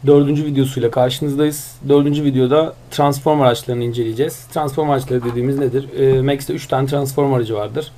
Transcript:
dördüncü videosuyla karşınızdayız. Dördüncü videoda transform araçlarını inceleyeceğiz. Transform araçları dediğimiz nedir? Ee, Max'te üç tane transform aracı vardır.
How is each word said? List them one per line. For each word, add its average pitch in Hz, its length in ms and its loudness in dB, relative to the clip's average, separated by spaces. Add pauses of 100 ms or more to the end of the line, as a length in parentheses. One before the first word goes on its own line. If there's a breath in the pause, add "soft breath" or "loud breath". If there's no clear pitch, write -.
dördüncü 147 380 4
videosuyla 131 460 0
karşınızdayız. 143 840 -2 (140)
Dördüncü 143 340 4
videoda 139 500 2 (180)
transform 143 500 0
araçlarını 120 420 0
inceleyeceğiz. 120 680 -4
Transform 151 360 -2
araçları 131 340 0
dediğimiz 123 360 -2
nedir? 135 300 -2 (100)
Ee, 135 220 4
Max'te 139 320 -2
üç - 140 -8
tane 135 200 0
transform 139 460 0
aracı 113 220 0
vardır. 107 420 -6